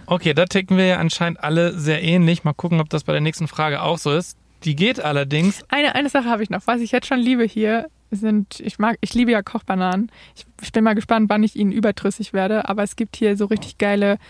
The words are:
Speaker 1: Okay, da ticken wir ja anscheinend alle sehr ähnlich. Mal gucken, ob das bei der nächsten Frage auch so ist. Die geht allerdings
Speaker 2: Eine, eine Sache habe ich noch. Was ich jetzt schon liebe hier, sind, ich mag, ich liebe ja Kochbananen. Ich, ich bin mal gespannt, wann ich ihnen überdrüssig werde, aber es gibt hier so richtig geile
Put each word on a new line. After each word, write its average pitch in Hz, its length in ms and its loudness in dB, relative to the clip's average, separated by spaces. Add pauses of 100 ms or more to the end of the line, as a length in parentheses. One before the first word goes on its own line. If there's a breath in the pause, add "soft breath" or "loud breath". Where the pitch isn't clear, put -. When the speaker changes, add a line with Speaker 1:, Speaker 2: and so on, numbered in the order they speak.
Speaker 1:
Okay, 170 280 0
da 175 120 4
ticken 190 300 0
wir 185 100 4
ja 180 120 4
anscheinend 170 440 -2
alle 165 360 0
sehr 151 240 0
ähnlich. 170 420 4
Mal 151 100 0
gucken, 170 260 0
ob 151 80 -2
das 151 160 -4
bei 156 80 -2
der 151 80 2
nächsten 156 280 -2
Frage 151 340 -2
auch 160 160 -2
so 147 140 -2
ist. 170 240 -2 (280)
Die 156 100 0
geht 214 260 0
allerdings 151 680 0
Speaker 2:
Eine, - 260 0
eine 285 140 0
Sache 254 200 0
habe 220 140 0
ich 208 80 -6
noch. 185 160 -6
Was 233 140 0
ich 226 120 -4
jetzt 247 140 0
schon 262 140 -2
liebe 240 240 2
hier, 220 440 -2 (220)
sind, 214 500 -2
ich - 180 -8
mag, 214 220 0
ich - 140 -6
liebe 240 160 2
ja 214 120 2
Kochbananen. 190 680 -2 (260 loud breath)
Ich, - 100 -20 (160)
ich - 100 -12
bin 220 100 2
mal 220 120 4
gespannt, 220 340 2
wann 214 160 2
ich 214 120 0
ihnen 202 160 2
überdrüssig - 600 -2
werde, 196 360 0
aber 202 140 -2
es - 140 -6
gibt 220 200 -6
hier 202 200 2
so 202 100 0
richtig - 320 -4
geile 202 400 2 (100)